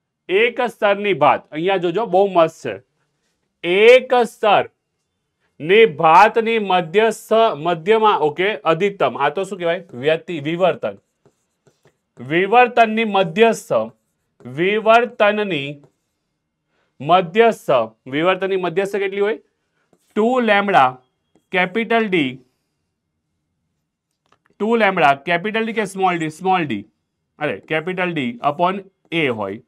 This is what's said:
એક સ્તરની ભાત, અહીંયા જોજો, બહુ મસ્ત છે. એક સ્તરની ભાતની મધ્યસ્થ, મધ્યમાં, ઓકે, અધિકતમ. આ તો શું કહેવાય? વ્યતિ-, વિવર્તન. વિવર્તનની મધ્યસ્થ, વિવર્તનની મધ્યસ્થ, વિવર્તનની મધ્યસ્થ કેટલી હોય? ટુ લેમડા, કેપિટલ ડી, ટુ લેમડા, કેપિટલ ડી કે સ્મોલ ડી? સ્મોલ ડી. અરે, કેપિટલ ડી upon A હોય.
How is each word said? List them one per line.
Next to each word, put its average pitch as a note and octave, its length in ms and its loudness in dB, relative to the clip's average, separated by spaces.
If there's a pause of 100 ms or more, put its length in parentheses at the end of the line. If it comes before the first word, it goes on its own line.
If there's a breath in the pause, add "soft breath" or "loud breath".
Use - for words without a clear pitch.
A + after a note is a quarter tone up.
(280)
એક A3+ 320 0
સ્તરની G#3 540 -2
ભાત, C3+ 360 2
અહીંયા F3 260 -2
જોજો, F3+ 300 -4
બહુ F#3+ 220 2
મસ્ત E3 380 0
છે. G2 160 -10 (840)
એક A3+ 500 4
સ્તરની - 1700 0
ભાતની G#3 720 4
મધ્યસ્થ, G3 760 -2 (220)
મધ્યમાં, F3+ 640 0
ઓકે, F3+ 380 -2
અધિકતમ. D#3+ 640 -2
આ C#3 100 0
તો F#3+ 160 -4
શું F#3+ 140 -10
કહેવાય? F3 260 -4 (100)
વ્યતિ-, D#3 460 -4
વિવર્તન. D3 580 -2 (1200)
વિવર્તનની A3 840 0
મધ્યસ્થ, G3 680 0 (760)
વિવર્તનની G#3 1400 0 (1160)
મધ્યસ્થ, F#3 680 0 (360)
વિવર્તનની F#3 500 -2
મધ્યસ્થ F#3+ 400 -4
કેટલી G3 240 -6
હોય? G#3 180 -2 (800)
ટુ A#3+ 240 0
લેમડા, G3+ 560 2 (560)
કેપિટલ G#3 560 -2
ડી, C#3 300 -2 (2250)
ટુ A3+ 160 0
લેમડા, F#3 380 4
કેપિટલ F3+ 500 -4
ડી A3+ 80 -6
કે G#3+ 120 -4
સ્મોલ F#3 320 -2
ડી? D#3 140 -6
સ્મોલ F#3 340 -2
ડી. G#2+ 200 -8 (540)
અરે, C#3 220 -6
કેપિટલ F3+ 520 -6
ડી B2 260 -6 (100)
upon F3+ 360 -4 (280)
A D#3+ 160 -2
હોય. G#2+ 400 -6